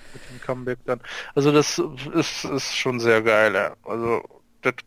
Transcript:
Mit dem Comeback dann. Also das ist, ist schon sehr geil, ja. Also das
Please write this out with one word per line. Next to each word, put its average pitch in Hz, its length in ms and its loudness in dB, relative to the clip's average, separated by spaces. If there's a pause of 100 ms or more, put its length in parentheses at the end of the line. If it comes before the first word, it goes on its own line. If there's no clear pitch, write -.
(140)
Mit - 80 -16 (100)
dem 123 120 -16
Comeback 127 420 -6
dann. 123 160 -2 (340)
Also 143 160 4
das 147 280 4 (360)
ist, - 300 0
ist - 300 -4
schon 127 240 -2
sehr 117 220 4
geil, 107 320 4
ja. 92 300 0
Also 117 400 -2 (400)
das 127 100 0 (140)